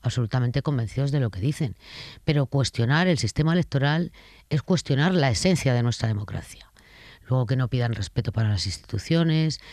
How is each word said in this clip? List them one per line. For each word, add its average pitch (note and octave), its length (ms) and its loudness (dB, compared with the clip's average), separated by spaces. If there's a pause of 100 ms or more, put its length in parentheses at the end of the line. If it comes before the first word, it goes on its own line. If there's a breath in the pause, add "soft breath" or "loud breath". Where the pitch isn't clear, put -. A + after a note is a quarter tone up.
absolutamente B2 580 0
convencidos C3+ 500 -2
de D3 80 0
lo A#2+ 120 0
que F#2+ 80 -8
dicen. C3 360 -2 (500 loud breath)
Pero D3 200 2
cuestionar C#3 600 2
el F3 100 4
sistema D#3 360 0
electoral D#3 580 0 (380 loud breath)
es D3 120 0
cuestionar D#3 540 2
la C#3 160 4
esencia C#3 420 2
de A#2+ 80 2
nuestra A#2 260 0
democracia. G2+ 640 -6 (560 loud breath)
Luego B2+ 200 0
que C3 80 0
no B2+ 140 0
pidan A#2 260 0
respeto G#2+ 360 -4
para A2 180 0
las G2+ 180 -2
instituciones, D#3+ 920 0 (140 loud breath)